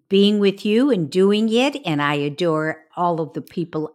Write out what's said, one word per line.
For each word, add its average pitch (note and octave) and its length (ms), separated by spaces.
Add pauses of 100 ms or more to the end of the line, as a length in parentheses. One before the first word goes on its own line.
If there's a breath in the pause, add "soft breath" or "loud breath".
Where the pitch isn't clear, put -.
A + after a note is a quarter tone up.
being G3+ 300
with G3 260
you A#3 260
and F3 200
doing G3+ 420
it, C4+ 240 (100)
and D3+ 140
I D3 140
adore D#3 720 (120)
all F3 240
of D#3 120
the D3+ 100
people D#3 520